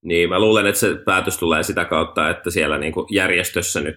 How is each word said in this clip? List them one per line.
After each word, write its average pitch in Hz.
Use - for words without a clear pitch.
Niin, 85
mä 90
luulen, 107
että 101
se 113
päätös 92
tulee 80
sitä 90
kautta, 80
että 85
siellä 76
niinku 78
järjestössä 90
nyt 76